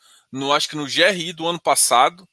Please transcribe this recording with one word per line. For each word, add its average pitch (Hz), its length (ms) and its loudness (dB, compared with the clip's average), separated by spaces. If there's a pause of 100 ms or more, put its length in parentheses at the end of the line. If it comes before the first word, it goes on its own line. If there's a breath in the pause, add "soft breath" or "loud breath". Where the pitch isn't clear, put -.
(300 soft breath)
no, 139 220 -4
acho 151 160 0
que - 80 -10
no 147 120 -8
G 127 140 0
R 180 260 0
I 185 40 -10
do 165 140 -8
ano 170 140 -4
passado 147 720 2